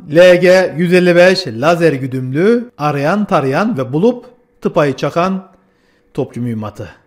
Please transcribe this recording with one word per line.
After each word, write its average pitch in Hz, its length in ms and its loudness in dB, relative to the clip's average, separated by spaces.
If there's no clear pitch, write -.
L 180 260 6
G 180 360 2
yüz 175 160 0
elli 180 240 4
beş 185 300 4
lazer 156 460 0
güdümlü, 139 840 -4
arayan, 147 460 -2
tarayan 160 540 -2
ve 127 140 -6
bulup 226 320 0
tıpayı 147 360 -2
çakan 180 520 -4
topçu 123 280 -8
mühimmatı. 107 460 -8